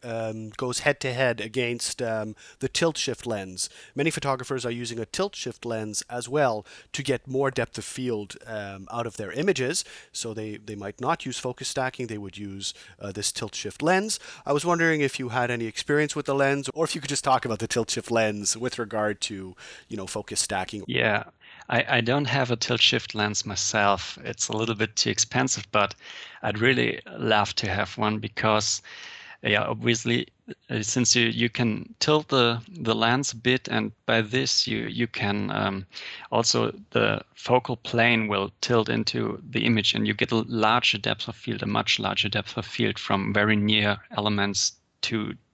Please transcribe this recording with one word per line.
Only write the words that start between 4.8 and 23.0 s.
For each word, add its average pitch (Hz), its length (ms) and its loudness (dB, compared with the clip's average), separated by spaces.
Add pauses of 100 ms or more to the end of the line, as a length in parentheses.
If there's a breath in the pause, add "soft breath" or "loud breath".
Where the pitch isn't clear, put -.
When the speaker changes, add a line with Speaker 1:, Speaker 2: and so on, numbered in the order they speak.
Speaker 1:
a 113 80 -4
tilt - 300 -4
shift - 280 -8
lens 110 460 -4
as 123 180 -6
well 123 380 2 (260 loud breath)
to 139 120 -6
get 127 240 -2
more 131 240 0
depth 120 260 -4
of 110 60 -8
field, 113 520 -4 (120)
um, 98 420 -10
out 117 160 -2
of 110 100 -10
their 101 140 -8
images. 139 540 0 (260 loud breath)
So 113 240 -8
they, 107 220 -8
they 107 180 -12
might 101 260 -8
not 131 240 -2
use 127 140 -6
focus 123 300 -6
stacking. 127 400 -4
They 110 100 -6
would 95 180 -12
use, 98 380 -8 (260 loud breath)
uh, 101 120 -8
this 101 180 -4
tilt - 240 -8
shift - 260 -8
lens. 190 380 2 (260 loud breath)
I 139 80 0
was 143 120 0
wondering 165 380 4
if 135 180 0
you 123 80 -4
had 120 240 0
any 117 140 -2
experience 147 500 0
with 143 100 -4
the 139 80 2
lens, 139 400 2
or 160 100 2
if 160 120 -2
you 156 40 -6
could 135 100 -6
just 139 120 0
talk 131 220 4
about 113 160 -2
the 113 80 -2
tilt 113 220 0
shift - 200 -2
lens 107 460 2
with 120 200 -4
regard 107 440 0
to, 95 340 -6 (320 loud breath)
you 113 100 -10
know, 95 120 -6
focus - 320 -4
stacking. 98 480 -2
Speaker 2:
Yeah. 113 340 2 (480 loud breath)
I, 123 280 2
I - 20 4
don't 131 260 2
have 127 240 2
a 117 60 0
tilt 120 240 0
shift - 340 2